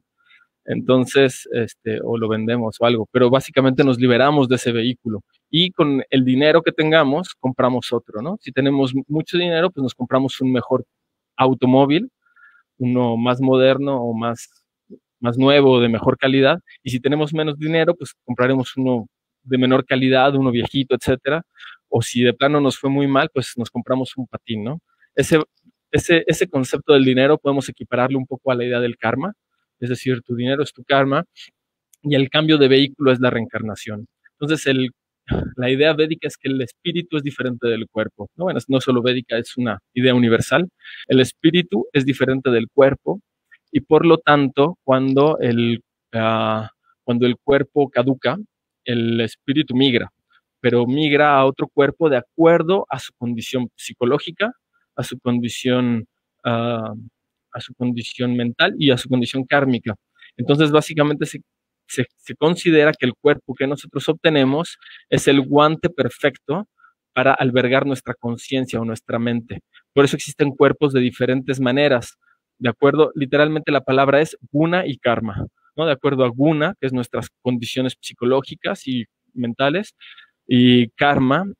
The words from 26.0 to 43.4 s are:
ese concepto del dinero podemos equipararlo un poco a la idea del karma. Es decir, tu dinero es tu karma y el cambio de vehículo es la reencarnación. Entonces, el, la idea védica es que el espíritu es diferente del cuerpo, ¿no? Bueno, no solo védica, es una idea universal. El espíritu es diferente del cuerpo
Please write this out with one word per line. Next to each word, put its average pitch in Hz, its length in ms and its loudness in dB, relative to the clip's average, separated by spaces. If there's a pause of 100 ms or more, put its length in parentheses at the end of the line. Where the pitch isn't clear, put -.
ese 165 240 -2
concepto 143 440 0
del 135 120 6
dinero 131 320 4
podemos 139 320 -2
equipararlo 123 480 -4
un 131 80 -6
poco 131 260 -6
a 127 40 0
la 120 100 -4
idea 123 140 -2
del 120 180 -4
karma. 131 360 -4 (460)
Es 123 100 -6
decir, 127 320 -4
tu 120 140 -10
dinero 135 280 -2
es - 80 -14
tu 123 140 -20
karma 139 400 0 (760)
y 147 140 -2
el 135 140 2
cambio 156 280 2
de 139 120 6
vehículo 139 420 2
es 123 80 2
la 127 100 2
reencarnación. 110 760 -8 (240)
Entonces, 151 360 -4
el, 131 240 -2 (640)
la 127 120 -2
idea 143 240 2
védica 156 360 -2
es - 80 -16
que - 100 -10
el 135 140 -2
espíritu 165 560 -6
es 143 60 -4
diferente 123 440 -6
del 113 220 -4
cuerpo, 107 460 -8
¿no? 175 100 -6
Bueno, 180 140 -2 (100)
no 131 100 2
solo 127 220 0
védica, 123 360 -2
es - 200 -8
una 117 220 -4 (140)
idea 127 220 2
universal. 123 540 2 (380)
El 131 120 4
espíritu 175 720 0
es 139 140 0
diferente 131 460 0
del 113 180 0
cuerpo 139 500 0 (500)